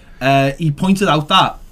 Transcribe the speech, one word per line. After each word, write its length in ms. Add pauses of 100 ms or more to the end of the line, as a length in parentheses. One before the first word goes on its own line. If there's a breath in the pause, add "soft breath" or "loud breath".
(220 soft breath)
Uh, 360
he 140
pointed 360
out 200
that 300 (140)